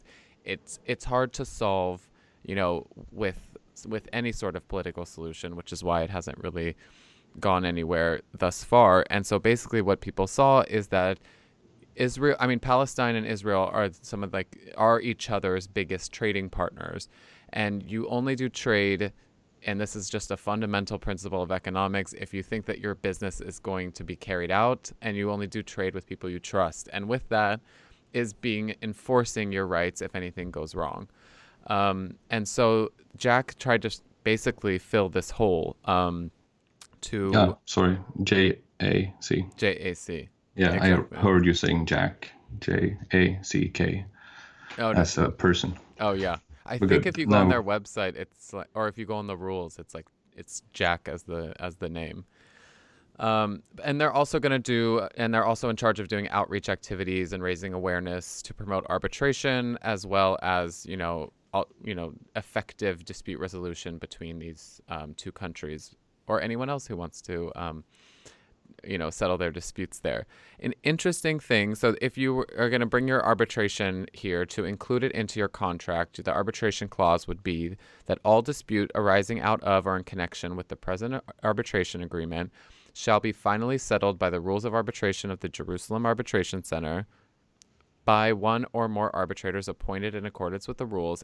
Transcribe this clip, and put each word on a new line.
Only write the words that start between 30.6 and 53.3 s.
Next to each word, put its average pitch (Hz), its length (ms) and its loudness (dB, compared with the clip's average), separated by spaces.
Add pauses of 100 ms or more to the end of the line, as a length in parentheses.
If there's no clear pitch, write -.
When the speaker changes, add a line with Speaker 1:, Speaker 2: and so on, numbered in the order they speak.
Speaker 1:
wrong. 90 320 -6 (580)
Um, 95 480 0 (160)
and 110 160 0
so 113 460 4 (240)
Jack 123 420 2
tried 117 240 2
to 113 60 -2
s-, - 140 -8 (200)
basically 107 560 0
fill 101 300 2
this 87 240 -2
hole, 87 420 2 (100)
um, 87 460 2 (720)
to 98 340 0
Speaker 2:
Oh, 92 300 6
sorry, 92 320 4 (240)
J 95 380 6 (200)
A 95 400 2
C. - 240 0 (140)
Speaker 1:
J 101 180 2
A 92 180 -4
C. 82 360 -10 (260)
Speaker 2:
Yeah, 90 160 6
Speaker 1:
Exactly. 92 460 4
Speaker 2:
I - 20 -2
heard 92 240 8
you 92 80 8
saying 80 320 4
Jack, - 460 0 (300)
J 95 360 0 (160)
A 92 300 4
C - 260 0
K, 90 380 -2 (720)
Speaker 1:
Oh, 113 120 0
no. 104 100 4
Speaker 2:
as 82 180 2
a 78 100 4
person. - 500 2 (220)
Speaker 1:
Oh, 104 120 2
yeah. 92 260 -2 (260)
I 123 160 -6
Speaker 2:
We're 98 80 4
Speaker 1:
think - 140 6
Speaker 2:
good. - 60 0
Speaker 1:
if 170 100 -4
you 160 80 0
go 202 100 8
on - 120 8
Speaker 2:
No. - 20 6
Speaker 1:
their 120 120 4
website, 101 540 -2
it's - 380 -14
like, 98 180 -10
or 107 160 -2
if 101 80 -8
you 113 80 -8
go 107 120 -6
on 104 100 -6
the 98 100 -6
rules, 90 420 -6
it's 85 140 -18
like, 80 140 -12 (280)
it's - 280 -14 (100)
Jack 85 340 0
as 82 180 -8
the, 82 360 -8
as 87 160 -8
the 85 140 -6
name. 82 340 -10 (920)
Um, 107 440 0 (200)